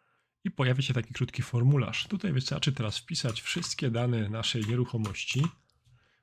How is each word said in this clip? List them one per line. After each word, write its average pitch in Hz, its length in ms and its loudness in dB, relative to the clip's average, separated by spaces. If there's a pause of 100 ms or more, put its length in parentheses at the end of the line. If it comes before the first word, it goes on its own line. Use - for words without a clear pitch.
(440)
i 185 60 -2
pojawia 127 320 2
się 127 120 0
taki 117 200 -4
krótki - 280 -2
formularz. 127 640 2
Tutaj 196 260 -2
wystarczy 135 400 0
teraz 110 260 -2
wpisać - 440 -4
wszystkie - 480 -2
dane 117 380 2
naszej 113 380 -2
nieruchomości. 117 760 0 (800)